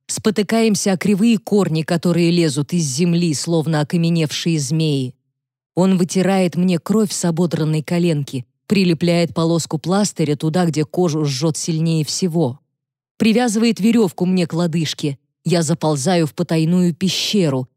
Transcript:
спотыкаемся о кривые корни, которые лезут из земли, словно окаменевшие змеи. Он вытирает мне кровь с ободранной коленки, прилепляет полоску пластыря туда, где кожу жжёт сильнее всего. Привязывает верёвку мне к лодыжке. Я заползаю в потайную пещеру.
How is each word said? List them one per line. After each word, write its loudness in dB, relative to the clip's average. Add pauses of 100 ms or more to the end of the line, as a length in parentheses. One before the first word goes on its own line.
спотыкаемся 0
о 0
кривые 2
корни, 0
которые 0
лезут 0
из 0
земли, 0
словно -2
окаменевшие 0
змеи. -2 (600)
Он 2
вытирает 0
мне 0
кровь 0
с -6
ободранной -2
коленки, -2 (200)
прилепляет 2
полоску -2
пластыря -2
туда, 0
где 0
кожу -2
жжёт -2
сильнее -2
всего. -2 (560)
Привязывает 2
верёвку 2
мне 2
к -8
лодыжке. -2 (260)
Я 2
заползаю 0
в -8
потайную 0
пещеру. -2